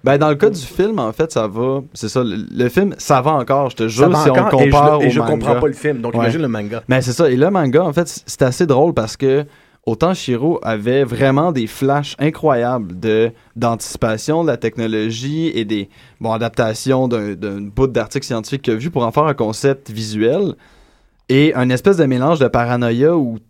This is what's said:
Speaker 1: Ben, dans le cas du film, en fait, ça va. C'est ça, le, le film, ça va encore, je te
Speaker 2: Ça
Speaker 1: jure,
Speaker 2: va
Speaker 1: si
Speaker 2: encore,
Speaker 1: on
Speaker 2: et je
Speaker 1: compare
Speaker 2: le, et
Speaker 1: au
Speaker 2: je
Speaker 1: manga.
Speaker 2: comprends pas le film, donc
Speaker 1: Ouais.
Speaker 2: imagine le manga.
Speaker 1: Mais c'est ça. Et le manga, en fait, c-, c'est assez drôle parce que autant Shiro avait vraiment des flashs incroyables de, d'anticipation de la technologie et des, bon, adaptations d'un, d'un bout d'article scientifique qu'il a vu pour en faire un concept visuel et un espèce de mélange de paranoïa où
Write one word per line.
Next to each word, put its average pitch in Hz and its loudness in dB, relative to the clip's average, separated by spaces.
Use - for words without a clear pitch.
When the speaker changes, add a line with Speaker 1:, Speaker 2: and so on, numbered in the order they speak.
Speaker 1:
Ben, 139 4
dans 151 4
le 151 2
cas 208 4
du 190 -4
film, 196 -2
en 110 -4
fait, 160 -4
ça 110 0
va. 127 -2
C'est - -10
ça, 127 -2
le, 107 -4
le 127 0
film, 190 0
ça 139 2
va 147 0
encore, 135 0
je - -16
te 113 -2
Speaker 2:
Ça 113 0
Speaker 1:
jure, 127 4
Speaker 2:
va 151 2
Speaker 1:
si 143 4
Speaker 2:
encore, 131 4
Speaker 1:
on 131 4
Speaker 2:
et 139 6
je 135 4
Speaker 1:
compare 147 6
Speaker 2:
le, - 2
et - 4
Speaker 1:
au 123 4
Speaker 2:
je 120 0
Speaker 1:
manga. 117 0
Speaker 2:
comprends 131 0
pas 151 2
le 135 0
film, 143 -4
donc 117 -6
Speaker 1:
Ouais. 117 0
Speaker 2:
imagine 120 0
le 143 -2
manga. 110 -6
Speaker 1:
Mais 131 2
c'est 123 -4
ça. 160 4
Et 127 2
le 147 4
manga, 165 2
en 165 0
fait, 170 0
c-, - -14
c'est - -6
assez 131 2
drôle 147 4
parce 110 -4
que 139 2
autant 160 0
Shiro 139 -2
avait 113 0
vraiment 135 0
des 123 -4
flashs 139 -2
incroyables 123 -2
de, 113 2
d'anticipation 117 -2
de 160 0
la 131 0
technologie 113 -4
et 110 -2
des, 104 -6
bon, 113 -4
adaptations 117 -2
d'un, 104 -4
d'un 98 -8
bout 107 0
d'article 120 -4
scientifique 120 -6
qu'il 117 0
a 110 -2
vu 135 -6
pour 127 -2
en 113 -2
faire 151 2
un 151 0
concept 127 -2
visuel 113 -2
et 143 4
un 127 0
espèce 165 2
de 160 4
mélange 135 0
de 131 4
paranoïa 120 2
où 120 -2